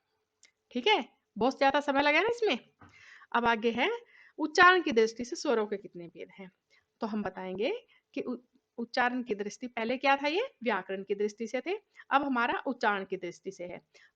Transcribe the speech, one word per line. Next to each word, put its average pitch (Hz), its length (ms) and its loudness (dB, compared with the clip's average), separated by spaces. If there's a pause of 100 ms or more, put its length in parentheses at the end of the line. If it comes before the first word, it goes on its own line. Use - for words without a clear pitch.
(720)
ठीक 240 160 -6
है, 392 220 2 (300)
बहुत 254 200 0
ज्यादा 277 220 4
समय 277 220 2
लगा 311 180 4
ना 415 80 2
इसमें। 440 300 0 (760)
अब 233 120 0
आगे 233 260 2
है 247 200 0 (480)
उच्चारण 359 440 6
की 311 100 -2
दृष्टि 220 320 2
से 330 120 -10
स्वरों 226 300 0
के 208 100 -6
कितने 175 300 -14
भेद 170 220 -16 (100)
हैं। 185 120 -16 (500)
तो 233 60 -4
हम 208 160 -4
बताएंगे 190 500 -4 (420)
कि 277 60 -6
उ-, 247 160 -8 (420)
उच्चारण 247 440 -2
की 240 120 -6
दृष्टि, 208 320 -8
पहले 233 300 -4
क्या 277 200 2
था 285 120 -4
ये? 403 200 -2 (140)
व्याकरण 196 400 -4
की 202 120 -4
दृष्टि 208 320 -4
से 254 140 -6
थे, 330 140 -6 (360)
अब 277 120 4
हमारा 269 440 -2
उच्चारण 214 380 0
की 190 120 -6
दृष्टि 180 340 -10
से 180 140 -12
है। 180 160 -12 (360)